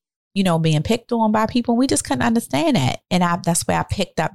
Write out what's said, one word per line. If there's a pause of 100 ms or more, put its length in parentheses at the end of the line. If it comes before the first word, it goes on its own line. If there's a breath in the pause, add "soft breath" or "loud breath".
(340)
you
know,
being
picked
on
by
people.
We
just
couldn't
understand
that. (100)
And
I,
that's
where
I
picked
up